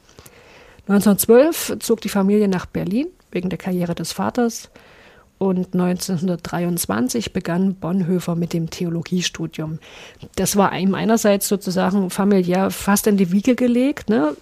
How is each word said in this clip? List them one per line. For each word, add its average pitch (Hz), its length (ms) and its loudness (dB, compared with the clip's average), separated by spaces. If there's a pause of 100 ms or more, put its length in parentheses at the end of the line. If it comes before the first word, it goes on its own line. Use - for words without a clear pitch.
(880)
Neunzehnhundertzwölf 214 920 4
zog 226 180 0
die - 80 -8
Familie 202 400 2
nach 185 180 -2
Berlin 190 420 -4 (220)
wegen 180 200 -4
der 160 100 -6
Karriere 175 340 -2
des 170 200 -8
Vaters. 226 560 -4 (680)
Und 185 380 -2
neunzehnhundertdreiundzwanzig 180 1600 -2
begann 185 420 0
Bonhoeffer 175 600 -2
mit 170 180 -4
dem 165 160 -2
Theologiestudium. 165 1120 -6 (580)
Das 196 180 -2
war 196 200 2
ihm 185 200 0
einerseits 202 540 2
sozusagen 185 600 0
familiär 190 640 2
fast 202 340 0
in 208 120 4
die 180 160 2
Wiege 220 220 4
gelegt, 247 540 0
ne? 294 320 2